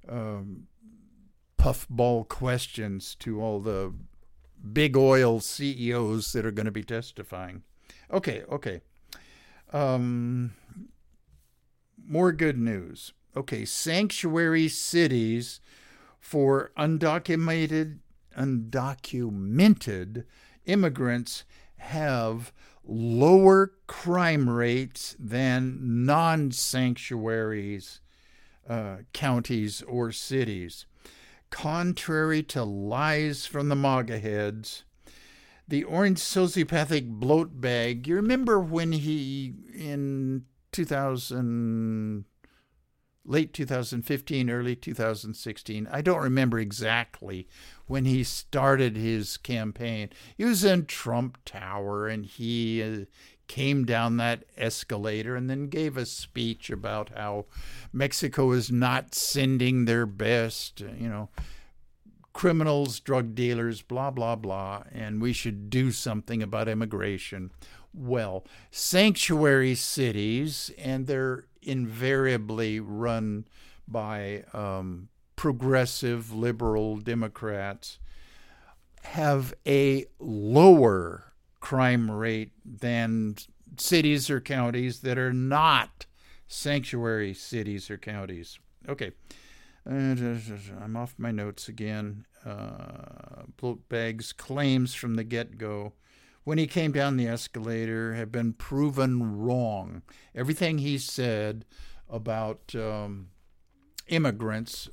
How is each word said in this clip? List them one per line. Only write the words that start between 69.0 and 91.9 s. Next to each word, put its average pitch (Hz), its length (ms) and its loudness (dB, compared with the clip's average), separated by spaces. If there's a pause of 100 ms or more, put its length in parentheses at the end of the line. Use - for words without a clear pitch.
cities, 120 1040 -2
and 131 280 -4
they're 131 380 -2 (160)
invariably 117 1200 0
run 107 640 -4 (400)
by, 104 580 -6 (100)
um, 95 560 -6 (260)
progressive 123 960 0
liberal 110 640 0
Democrats, 107 1040 -6 (1040)
have 143 500 0 (140)
a 139 400 4 (120)
lower 110 1080 8 (360)
crime 123 500 2
rate 110 400 -4 (140)
than 113 720 -2 (400)
cities 151 520 2
or 139 120 0
counties 123 640 -2
that 127 140 -2
are 127 160 0
not 135 720 2 (420)
sanctuary 117 840 -2
cities 104 560 -8
or 104 80 -10
counties. 95 640 -12 (300)
Okay. 127 240 -8 (760)
Uh, 135 280 0 (680)
I'm 110 140 -8
off 123 220 -8
my 117 120 -4
notes 104 380 -6
again. 107 580 -8 (180)